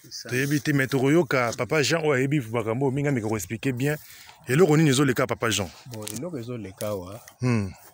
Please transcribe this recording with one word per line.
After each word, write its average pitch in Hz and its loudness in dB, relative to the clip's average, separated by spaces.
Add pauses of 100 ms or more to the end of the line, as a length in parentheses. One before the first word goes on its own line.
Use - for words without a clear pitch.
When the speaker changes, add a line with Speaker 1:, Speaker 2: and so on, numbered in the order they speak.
Speaker 1:
C'est 120 -20
ça. - -14
Speaker 2:
Toyebi 139 0
te, 156 0
mais 135 2
tokoyoka 135 2
Papa 139 0
Jean 156 0
oyo 151 2
ayebi 139 0
makambo 113 -2
oyo, 127 0
mingi 143 0
ameka 113 0
koexplike 110 -2
bien. 143 -2 (520)
Eloko 151 6
nini 156 6
ezoleka 131 2
Papa 113 -2
Jean? 95 -2 (160)
Speaker 1:
Bon, 110 -12
eloko 127 -8
ezoleka 110 -10
awa. 98 -8 (200)
Speaker 2:
Hmm. 110 0 (220)